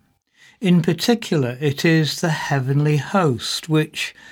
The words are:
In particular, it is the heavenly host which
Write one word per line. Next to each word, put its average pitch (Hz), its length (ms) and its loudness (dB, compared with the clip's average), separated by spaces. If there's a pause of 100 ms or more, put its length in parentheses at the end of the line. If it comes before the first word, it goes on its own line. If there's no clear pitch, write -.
(600)
In 175 220 4
particular, 165 800 0
it 143 240 -2
is 160 360 2
the 170 100 0
heavenly 147 680 0
host 143 720 -2
which 156 480 -2 (160)